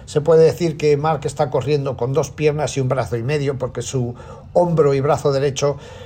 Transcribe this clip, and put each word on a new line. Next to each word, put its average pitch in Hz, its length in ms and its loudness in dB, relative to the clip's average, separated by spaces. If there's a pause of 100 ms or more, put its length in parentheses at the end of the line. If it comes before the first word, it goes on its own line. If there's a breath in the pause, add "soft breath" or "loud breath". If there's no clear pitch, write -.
se - 160 -2
puede 160 220 6
decir 160 340 2
que 151 200 2
Marc 151 300 -2
está 147 220 -2
corriendo 135 480 -2
con 120 160 -4
dos 151 200 0
piernas 151 440 -2
y 139 40 -2
un 127 80 0
brazo 127 280 -2
y 113 60 -4
medio, 139 340 -2
porque 123 260 -8
su 123 340 -4 (380 loud breath)
hombro 160 400 4
y 135 60 0
brazo 147 300 0
derecho 139 460 0 (300 loud breath)